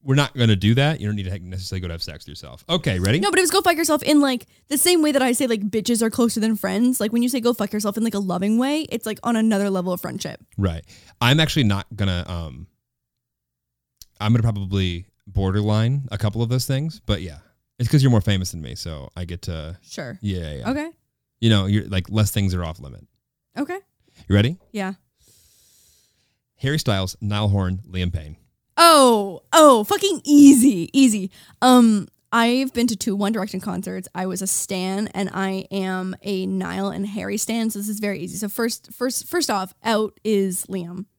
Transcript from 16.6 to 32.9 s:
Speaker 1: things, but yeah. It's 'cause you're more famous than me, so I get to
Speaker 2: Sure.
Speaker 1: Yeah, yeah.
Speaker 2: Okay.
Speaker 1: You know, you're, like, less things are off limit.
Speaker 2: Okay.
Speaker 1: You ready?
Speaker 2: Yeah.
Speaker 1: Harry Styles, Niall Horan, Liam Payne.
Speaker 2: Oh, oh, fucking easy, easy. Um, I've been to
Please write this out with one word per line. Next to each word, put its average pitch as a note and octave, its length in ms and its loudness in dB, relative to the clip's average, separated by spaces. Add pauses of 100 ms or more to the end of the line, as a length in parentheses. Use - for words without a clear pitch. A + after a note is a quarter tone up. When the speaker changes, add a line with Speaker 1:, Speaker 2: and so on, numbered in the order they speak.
Speaker 1:
things, C#3+ 380 -6
but F#2+ 180 -2
yeah. D#2 160 -12 (400)
It's A#2+ 100 -2
'cause C#3+ 140 4
you're C3+ 80 6
more A2 100 6
famous F#2+ 320 0
than E2+ 100 -12
me, B1 140 -12
so D2+ 400 -12
I F2+ 80 -8
get F2 180 -10
to D#2+ 400 -10
Speaker 2:
Sure. C3 400 -14
Speaker 1:
Yeah, F2+ 320 -4
yeah. C2+ 160 -6
Speaker 2:
Okay. D4+ 200 -6 (500)
Speaker 1:
You A#2 100 2
know, G2 160 2
you're, G2+ 200 0
like, F#2 220 -4
less G#2+ 220 0
things G2 240 -2
are F2 100 -4
off D#2+ 160 -10
limit. C2 260 -18 (500)
Speaker 2:
Okay. F4 220 -6 (500)
Speaker 1:
You G2 60 2
ready? A#2+ 220 2 (160)
Speaker 2:
Yeah. G3 220 -8 (1600)
Speaker 1:
Harry D3 220 -2
Styles, F#2+ 420 -2
Niall G#2 280 -2
Horan, F#2+ 400 0
Liam F2+ 240 -4
Payne. D#2 240 -10 (400)
Speaker 2:
Oh, B3 640 6 (100)
oh, C4+ 320 8
fucking G4 400 -2
easy, C#4 680 8
easy. G#3+ 380 4 (320)
Um, A#3+ 460 6 (240)
I've A#3+ 420 0
been A#3+ 140 0
to A3+ 80 -2